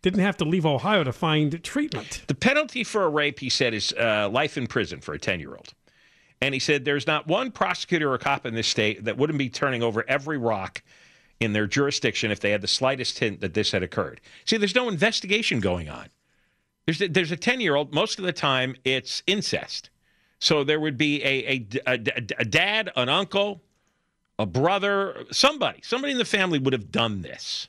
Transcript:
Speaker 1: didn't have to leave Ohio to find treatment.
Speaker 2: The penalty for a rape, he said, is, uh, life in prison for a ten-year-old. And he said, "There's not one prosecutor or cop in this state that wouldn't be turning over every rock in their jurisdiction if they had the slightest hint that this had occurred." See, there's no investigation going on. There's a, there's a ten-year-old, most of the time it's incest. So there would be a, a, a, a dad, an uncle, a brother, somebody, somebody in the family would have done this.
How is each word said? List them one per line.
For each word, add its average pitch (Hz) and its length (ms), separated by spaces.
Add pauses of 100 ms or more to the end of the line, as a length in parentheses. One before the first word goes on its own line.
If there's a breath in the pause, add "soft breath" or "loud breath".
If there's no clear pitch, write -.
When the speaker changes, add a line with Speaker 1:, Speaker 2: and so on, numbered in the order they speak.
Speaker 1:
didn't 185 200
have 190 160
to - 80
leave 165 200
Ohio 160 380
to 131 100
find 156 500
treatment. - 600
Speaker 2:
The - 80
penalty 262 500
for 202 200
a 170 60
rape, 147 300
he 131 100
said, 117 260
is, 101 180
uh, 107 380
life 143 260
in 127 80
prison 87 360
for 78 120
a 76 60
ten-year-old. - 540 (680 soft breath)
And 135 140
he 127 40
said, 143 260
"There's 143 200
not 151 220
one 226 240
prosecutor 170 600
or 127 60
cop 139 300
in 113 80
this 113 120
state 107 380
that 113 120
wouldn't 151 200
be 135 120
turning 127 340
over 113 240
every 139 320
rock 107 420 (580 soft breath)
in 110 140
their 107 140
jurisdiction 127 640
if 101 80
they 101 100
had 104 120
the 104 60
slightest 131 520
hint 104 220
that 90 120
this 107 180
had 92 120
occurred." 82 380 (240 loud breath)
See, 220 120
there's 202 160
no 247 160
investigation 202 720
going 90 300
on. 69 180 (800)
There's 160 120
a, 196 80
there's 165 240
a 175 60
ten-year-old, 156 560
most 185 240
of 190 80
the 180 80
time 131 500
it's 131 440
incest. - 640 (480)
So 151 240
there 151 160
would 151 180
be 147 260
a, 135 240
a, 127 200 (180)
a, 127 140 (400)
a 123 60
dad, 185 500
an 127 140
uncle, 196 520 (800)
a 107 80
brother, 190 840
somebody, 269 520
somebody 269 300
in 254 40
the 233 80
family 185 320
would 131 160
have 107 180
done 110 300
this. - 480